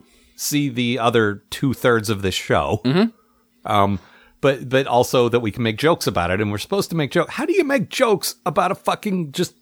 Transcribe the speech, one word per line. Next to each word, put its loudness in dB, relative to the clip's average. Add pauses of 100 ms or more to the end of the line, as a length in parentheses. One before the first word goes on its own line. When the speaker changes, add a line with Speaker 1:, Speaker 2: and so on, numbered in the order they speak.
(380)
Speaker 1:
See -2
the -2
other 2
two-thirds 0
of -2
this 0
show. 0
Speaker 2:
Mm-hmm. -4
Speaker 1:
Um, 2 (400)
but, 0
but 2
also 2
that 2
we -2
can -6
make -2
jokes 2
about 0
it, 0
and 0
we're -4
supposed -4
to -6
make -2
jokes. -2
How -4
do -2
you 2
make -2
jokes 0 (100)
about 0
a -2
fucking -4
just, -4